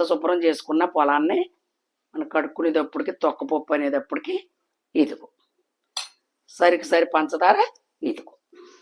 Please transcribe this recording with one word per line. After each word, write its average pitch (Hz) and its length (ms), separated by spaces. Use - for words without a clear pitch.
శుభ్రం 170 380
చేసుకున్నా 160 400
పొలాన్ని 147 420
మనం 151 220
కడుక్కునేటప్పటికి, 156 800
తొక్కపప్పు 147 520
అనేటప్పటికి 147 580
ఇదిగో - 240
సరికి 175 320
సరి 170 240
పంచదార 165 460
ఇదిగో. - 240